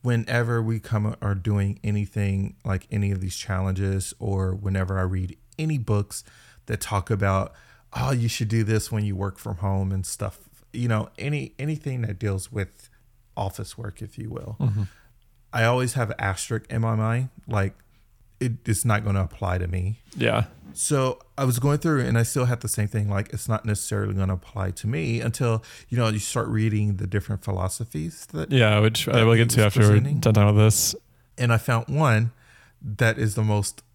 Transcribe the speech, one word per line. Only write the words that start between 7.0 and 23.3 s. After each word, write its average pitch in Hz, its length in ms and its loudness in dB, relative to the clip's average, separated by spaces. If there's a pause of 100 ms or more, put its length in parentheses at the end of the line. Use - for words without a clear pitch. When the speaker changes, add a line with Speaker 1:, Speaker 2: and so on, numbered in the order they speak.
Speaker 1:
about, 98 440 0 (400)
"Oh, 127 180 -2
you 120 160 0
should 113 220 -2
do 113 140 2
this 107 280 0
when 107 140 -2
you 98 100 -2
work 95 220 -4
from 101 200 -8
home," 95 340 0
and 95 140 -2
stuff, - 340 -8 (340)
you 120 140 -2
know, 110 300 0
any, 139 420 -6
anything 147 440 -6
that 101 160 -6
deals 98 320 -4
with - 380 -8 (460)
office 98 420 -8
work, 110 240 -12
if - 160 -14
you 110 120 -10
will, 110 300 -12
Speaker 2:
Mm-hmm. 107 240 0 (680)
Speaker 1:
I 120 120 0
always 123 300 2
have 117 180 -2
an - 80 -6
asterisk 101 520 -4
in 113 100 -2
my 113 120 0
mind, 113 360 0 (180)
like, 98 260 0 (680)
it, 123 120 -2 (160)
it's 110 180 0
not 110 180 2
gonna 98 200 0
apply 92 340 -4
to 90 100 -2
me. 92 320 -2 (160)
Speaker 2:
Yeah. 113 300 2 (280)
Speaker 1:
So 131 460 -2 (200)
I 139 60 -2
was 123 120 0
going 139 220 2
through 151 220 2
and 123 180 2
I - 40 4
still 127 220 0
had 123 160 0
the 117 60 -6
same 104 200 -2
thing, 104 220 -2
like, 98 240 -4